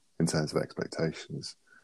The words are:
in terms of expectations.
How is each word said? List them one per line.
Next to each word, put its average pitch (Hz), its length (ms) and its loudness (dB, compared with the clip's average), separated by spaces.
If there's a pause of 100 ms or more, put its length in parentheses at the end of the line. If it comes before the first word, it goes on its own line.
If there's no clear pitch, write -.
(220)
in 82 40 8
terms - 280 2
of - 80 4
expectations. - 960 -4 (260)